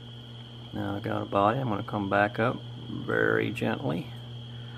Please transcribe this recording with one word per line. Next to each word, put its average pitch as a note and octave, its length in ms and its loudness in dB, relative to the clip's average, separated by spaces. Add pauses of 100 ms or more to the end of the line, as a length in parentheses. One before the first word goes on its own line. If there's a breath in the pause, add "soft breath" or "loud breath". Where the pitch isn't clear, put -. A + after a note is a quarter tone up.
(720)
Now G2+ 240 -4
I - 20 -6
got G#2+ 220 0
a G#2 40 -4
body. G#2+ 340 6
I'm C3 100 0
gonna G#2 140 0
come G#2 260 -2
back G#2 300 4
up A#2 180 2 (320)
very - 600 2
gently. A#2 580 -2 (720 loud breath)